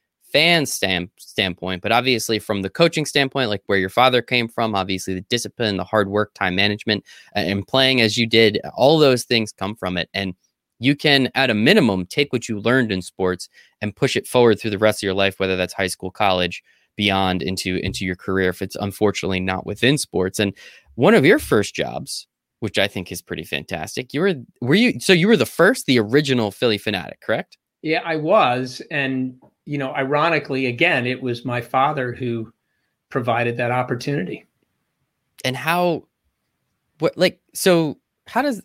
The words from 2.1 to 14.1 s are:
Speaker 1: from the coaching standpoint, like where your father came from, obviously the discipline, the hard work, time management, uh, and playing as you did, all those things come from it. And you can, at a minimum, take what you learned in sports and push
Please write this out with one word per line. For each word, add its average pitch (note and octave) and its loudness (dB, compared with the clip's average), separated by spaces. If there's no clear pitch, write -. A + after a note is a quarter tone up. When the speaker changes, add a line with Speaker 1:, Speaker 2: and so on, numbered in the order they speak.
Speaker 1:
from G2+ -4
the F#2+ -4
coaching D#3+ 0
standpoint, C3+ -2
like G2+ -4
where G2 2
your F#2+ 0
father B2 2
came A#2+ -2
from, A2+ -4
obviously F#2+ -4
the F#2 -6
discipline, A2 -4
the F2+ -4
hard G2+ 0
work, G#2 -2
time F#2 -2
management, G#2 -2
uh, G2+ -4
and G2 -2
playing C3 2
as G#2+ 2
you A#2+ 0
did, A2 4
all C#3+ 4
those C3 4
things A2+ -2
come G2+ -8
from F2+ -6
it. E2+ -6
And F#2+ -4
you C3+ 2
can, C#3 2
at C3 2
a - 0
minimum, G#2+ 2
take - -4
what A#2+ -4
you G#2+ -6
learned A#2 2
in F#2 -4
sports - -4
and G#2 -6
push - -2